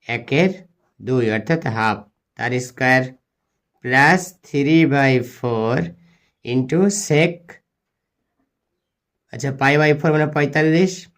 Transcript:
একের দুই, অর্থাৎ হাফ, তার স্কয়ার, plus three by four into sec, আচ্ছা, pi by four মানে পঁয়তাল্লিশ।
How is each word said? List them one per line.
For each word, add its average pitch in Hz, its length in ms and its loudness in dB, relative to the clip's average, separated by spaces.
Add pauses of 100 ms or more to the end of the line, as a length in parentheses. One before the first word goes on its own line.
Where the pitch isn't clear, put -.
(160)
একের 165 340 0 (560)
দুই, 123 180 0 (120)
অর্থাৎ 160 260 -2 (140)
হাফ, 110 220 -2 (380)
তার 120 160 -6 (160)
স্কয়ার, 131 340 2 (800)
plus 143 380 4 (260)
three 151 360 2 (120)
by 135 180 2 (240)
four 117 400 -2 (760)
into 131 280 -2 (260)
sec, 160 280 0 (2000)
আচ্ছা, 135 180 -6 (100)
pi 139 200 4
by 151 180 4
four 156 160 0
মানে 151 120 2 (100)
পঁয়তাল্লিশ। 156 560 2 (260)